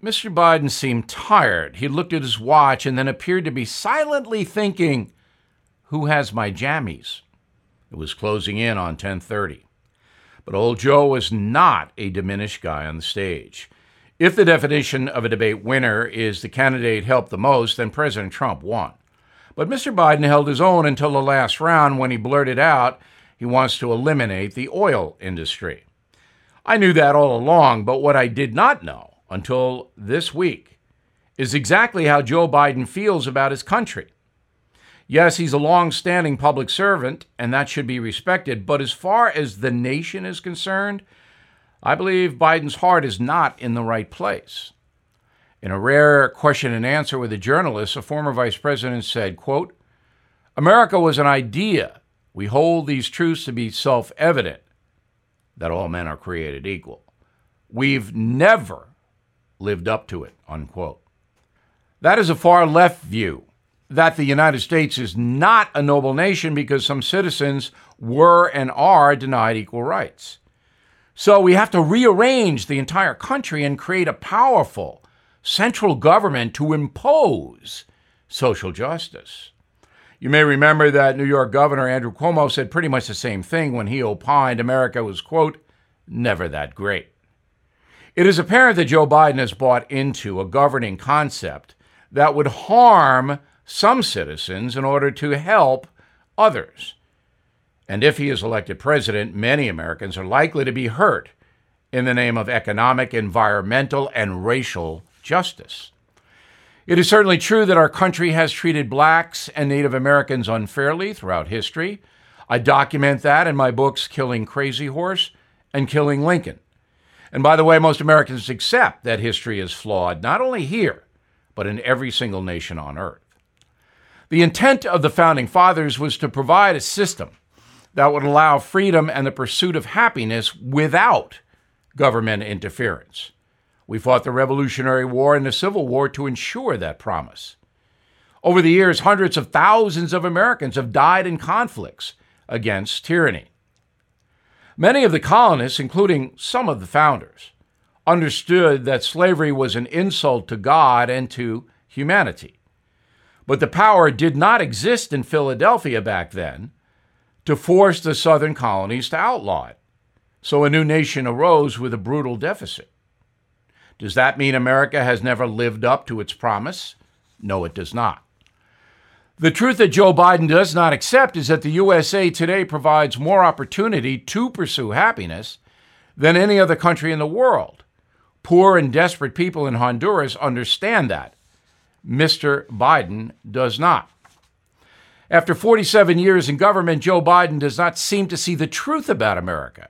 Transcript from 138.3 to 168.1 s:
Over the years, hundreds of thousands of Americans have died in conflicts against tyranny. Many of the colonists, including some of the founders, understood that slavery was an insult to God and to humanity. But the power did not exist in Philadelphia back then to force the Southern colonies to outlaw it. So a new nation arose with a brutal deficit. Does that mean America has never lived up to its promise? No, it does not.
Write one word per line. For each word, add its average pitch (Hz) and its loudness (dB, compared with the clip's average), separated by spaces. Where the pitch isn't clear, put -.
Over 175 4
the 165 6
years, 180 4
hundreds 190 2
of 139 -4
thousands 175 2
of 175 -2
Americans 180 -2
have 123 -6
died 175 4
in 170 -6
conflicts - -8
against 104 -6
tyranny. 156 0
Many 254 4
of 196 4
the 160 0
colonists, 160 2
including 151 0
some 247 -4
of 127 -4
the 92 -12
founders, 147 -2
understood 160 2
that 131 -2
slavery 160 0
was 131 -2
an 120 -6
insult 147 -2
to 120 -8
God 123 2
and 127 -6
to 120 -8
humanity. 143 -4
But 156 0
the - 2
power 185 6
did 139 0
not 208 4
exist 165 -4
in 139 -4
Philadelphia 139 0
back 95 -6
then 85 -10
to 151 0
force 185 2
the 156 -4
Southern 156 2
colonies 113 -4
to 160 -6
outlaw 101 -4
it. 57 -20
So 147 0
a 143 2
new 156 2
nation 147 -2
arose 143 2
with 120 -6
a 113 -6
brutal 123 -6
deficit. - -10
Does 104 -12
that 131 2
mean 135 0
America 135 0
has 123 0
never 123 -2
lived 110 -4
up 127 0
to 113 -6
its - -12
promise? 117 -6
No, 95 -4
it 82 -10
does 95 -12
not. 113 -4